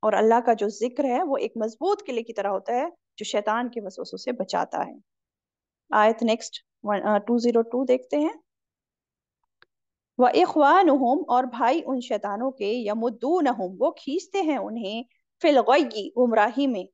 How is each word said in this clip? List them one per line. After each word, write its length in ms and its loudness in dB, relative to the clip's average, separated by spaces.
और 120 2
अल्लाह 260 4
का 140 2
जो 160 -2
जिक्र 360 -4
है, 160 0
वो 160 -2
एक 200 -4
मजबूत 440 -4
किले 200 -6
की 100 -12
तरह 180 -4
होता 240 -4
है, 160 -2
जो 80 -10
शैतान 440 -2
के 120 -10
वसवसों 380 -12
से 160 -6
बचाता 480 -4
है। 160 -12
आयत 340 4
नेक्स्ट 380 -4
वन, 160 -2
अ, 180 0
टू 200 0
ज़ीरो 280 2
टू 200 -2
देखते 320 0
हैं। 200 -2
"व 160 6
इख्वानुहुम", 840 4
और 180 2
भाई 380 0
उन 160 -4
शैतानों 520 -4
के, 160 -6
"यमुद्दूनहुम", 920 -2
वो 220 0
खींचते 440 -6
हैं 180 0
उन्हें, 440 -8
"फिल 220 6
गय्यि", 540 0
गुमराही 520 2
में 240 -4